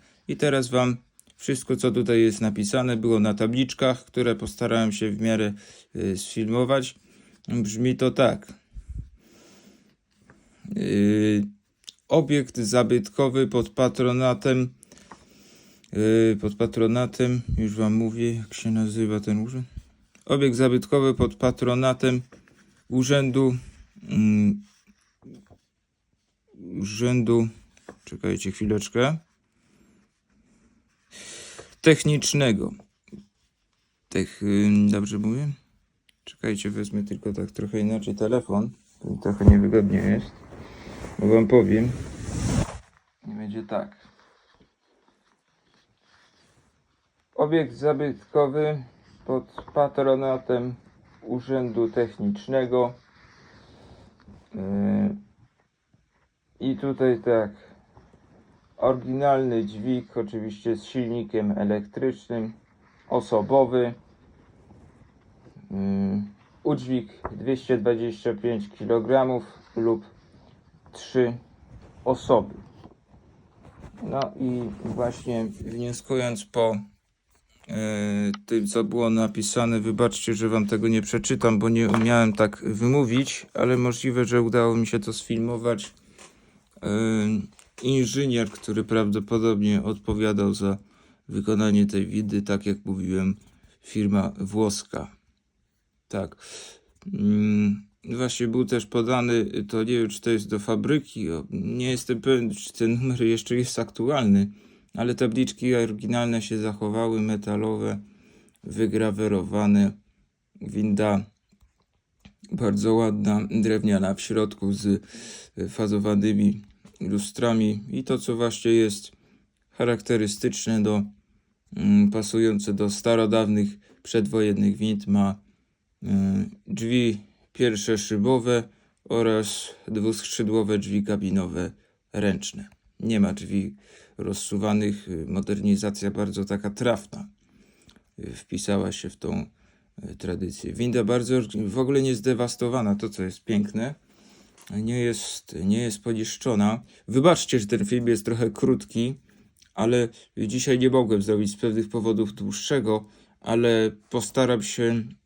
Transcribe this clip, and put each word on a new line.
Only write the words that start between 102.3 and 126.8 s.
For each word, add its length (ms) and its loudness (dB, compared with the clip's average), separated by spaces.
czy 180 -14
ten 200 0
numer 300 -2
jeszcze 320 0
jest 240 -2
aktualny, 720 2
ale 180 0
tabliczki 600 0
oryginalne 640 0
się 160 -4
zachowały, 640 -2
metalowe, 800 -2
wygrawerowane. 1300 2
Winda 640 0
bardzo 420 0
ładna, 540 2
drewniana 520 2
w 80 -10
środku 520 -2
z 300 0
fazowanymi 920 2
lustrami 880 0
i 120 -6
to, 140 -2
co 180 -4
właśnie 360 0
jest 400 2
charakterystyczne 1160 -2
do, 200 2
mm, 360 6
pasujące 640 0
do 160 0
starodawnych, 800 2
przedwojennych 760 2
wind, 300 -2
ma, 280 2
y, 40 -8
drzwi 540 0